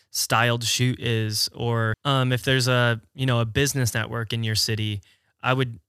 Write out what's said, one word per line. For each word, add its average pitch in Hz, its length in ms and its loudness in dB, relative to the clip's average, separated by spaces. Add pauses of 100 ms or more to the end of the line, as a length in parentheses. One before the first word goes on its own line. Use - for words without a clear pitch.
(120)
styled 120 520 2
shoot 123 360 0
is, 110 540 -2
or, 117 400 0 (100)
um, 131 280 2
if 123 120 0
there's 131 240 2
a, 120 320 4 (140)
you 131 120 -4
know, 123 140 2
a 117 60 0
business 131 480 0
network 117 400 -6
in 113 100 -4
your 110 120 -2
city, 107 460 -2 (420)
I 123 100 0
would 127 360 -2